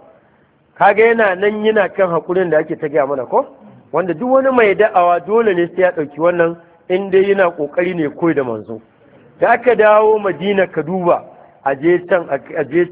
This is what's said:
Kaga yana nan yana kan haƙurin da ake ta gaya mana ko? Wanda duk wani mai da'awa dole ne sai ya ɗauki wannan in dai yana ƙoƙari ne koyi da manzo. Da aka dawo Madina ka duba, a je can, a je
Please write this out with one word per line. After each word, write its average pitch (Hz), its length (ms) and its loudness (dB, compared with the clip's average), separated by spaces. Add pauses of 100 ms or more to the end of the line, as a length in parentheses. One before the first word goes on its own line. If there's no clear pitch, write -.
(760)
Kaga 202 280 4
yana 226 300 2
nan 214 300 -4
yana 214 240 2
kan 190 200 0
haƙurin 175 400 -2
da 151 100 2
ake 156 200 -4
ta 160 80 -6
gaya 139 180 0
mana 135 200 -6
ko? 214 200 -2 (460)
Wanda 170 220 -4
duk 233 180 -6
wani 269 180 2
mai 226 260 2
da'awa 175 500 2
dole 214 280 0
ne 170 220 0
sai 185 60 -2
ya 180 100 4
ɗauki 147 280 -8
wannan 170 360 0 (320)
in 196 240 -2
dai 190 180 4
yana 190 220 2
ƙoƙari 175 440 -4
ne 156 140 -2
koyi 165 240 -2
da 139 100 -2
manzo. 113 380 -10 (580)
Da 196 120 2
aka 233 240 2
dawo 214 440 4
Madina 190 520 -2
ka 160 100 -4
duba, 170 440 -2 (400)
a 139 100 -2
je 170 320 0
can, 175 220 -2
a 139 360 -6
je 165 260 0